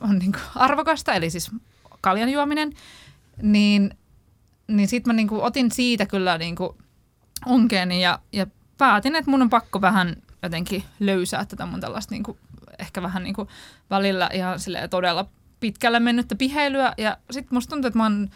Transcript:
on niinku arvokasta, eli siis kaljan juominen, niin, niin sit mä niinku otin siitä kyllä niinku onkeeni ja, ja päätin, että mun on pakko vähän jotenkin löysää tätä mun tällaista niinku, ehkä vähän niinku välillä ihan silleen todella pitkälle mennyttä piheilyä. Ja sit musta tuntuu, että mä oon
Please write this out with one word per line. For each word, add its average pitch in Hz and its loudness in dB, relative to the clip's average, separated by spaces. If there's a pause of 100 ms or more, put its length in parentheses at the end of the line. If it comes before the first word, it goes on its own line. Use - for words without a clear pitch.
on 202 2
niinku 190 -2 (160)
arvokasta, 285 2
eli 165 0
siis 165 -8 (500)
kaljan 208 2
juominen, 294 0 (720)
niin, 104 4 (680)
niin 202 2
sit 247 -2
mä 240 2
niinku 220 0
otin 240 2
siitä 240 0
kyllä 185 0
niinku 170 -6 (680)
onkeeni 202 2
ja, 175 2 (120)
ja 196 -2 (300)
päätin, 254 4
että 294 0
mun 269 4
on 240 6
pakko 226 0
vähän 180 2 (280)
jotenkin 180 -6 (160)
löysää 196 0
tätä - -10
mun 175 -8
tällaista - -8
niinku, 208 -8 (420)
ehkä 185 -10
vähän 180 -6
niinku 202 -8 (420)
välillä 196 2
ihan 185 -4
silleen 175 -8
todella 180 0 (340)
pitkälle 233 0
mennyttä 240 0
piheilyä. 269 0
Ja 214 -4 (140)
sit 269 -10
musta 247 -2
tuntuu, 285 -2
että 226 -2
mä 226 4
oon 208 0